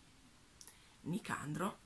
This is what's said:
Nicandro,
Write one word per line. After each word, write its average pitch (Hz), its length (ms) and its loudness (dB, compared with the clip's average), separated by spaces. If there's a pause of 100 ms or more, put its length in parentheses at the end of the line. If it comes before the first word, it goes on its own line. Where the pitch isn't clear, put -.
(1000)
Nicandro, - 840 4